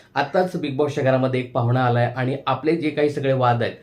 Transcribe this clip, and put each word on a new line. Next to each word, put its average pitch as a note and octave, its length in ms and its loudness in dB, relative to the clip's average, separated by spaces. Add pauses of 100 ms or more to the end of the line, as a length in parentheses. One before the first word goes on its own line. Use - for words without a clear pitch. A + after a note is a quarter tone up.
(160)
आत्ताच F3+ 400 0
Bigg C#3+ 180 -4
Boss-च्या C#3+ 300 -2
घरामध्ये B2+ 360 2
एक B2 120 -6
पाहुणा B2 340 0
आलाय A#2+ 320 2
आणि B2+ 200 -2 (100)
आपले D3 280 0
जे D#3 140 -2
काही D3 200 0
सगळे C3+ 240 0
वाद B2 300 2
आहेत F#2+ 200 -2